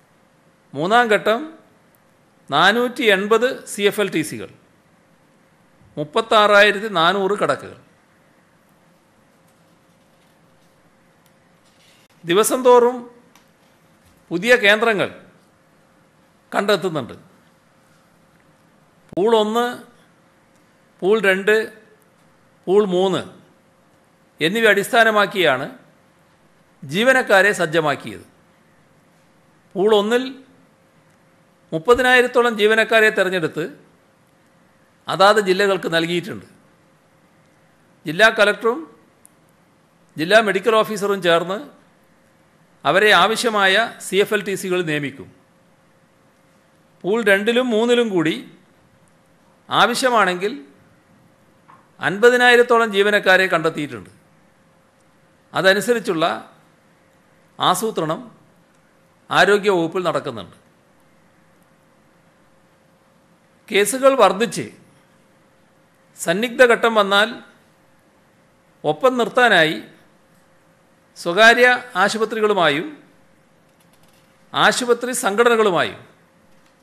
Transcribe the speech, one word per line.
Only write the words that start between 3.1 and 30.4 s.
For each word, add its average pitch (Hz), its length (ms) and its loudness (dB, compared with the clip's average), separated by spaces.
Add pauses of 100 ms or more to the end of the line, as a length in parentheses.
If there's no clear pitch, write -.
എൺപത് 214 340 0 (240)
സി 208 160 -6
എഫ് 196 160 -6
എൽ 185 100 -8
ടി 160 140 -2
സികൾ, 104 200 -14 (1500)
മുപ്പത്താറായിരത്തി 208 920 2 (120)
നാനൂറ് 190 400 0
കിടക്കകൾ. 135 360 -6 (4000)
ദിവസം 214 440 0
തോറും 247 300 4 (1300)
പുതിയ 185 220 2 (100)
കേന്ദ്രങ്ങൾ 208 460 0 (1400)
കണ്ടെത്തുന്നുണ്ട്. 175 600 -4 (2000)
പൂൾ 208 200 0 (100)
ഒന്ന്, 220 220 -2 (1400)
പൂൾ 196 180 2 (100)
രണ്ട്, 196 280 0 (1120)
പൂൾ 202 160 2 (100)
മൂന്ന് 180 280 -2 (1200)
എന്നിവ 220 260 -2
അടിസ്ഥാനമാക്കിയാണ് 196 960 0 (1160)
ജീവനക്കാരെ 208 760 2
സജ്ജമാക്കിയത്. 147 640 -4 (1500)
പൂൾ 202 160 0 (100)
ഒന്നിൽ 233 240 -2 (1500)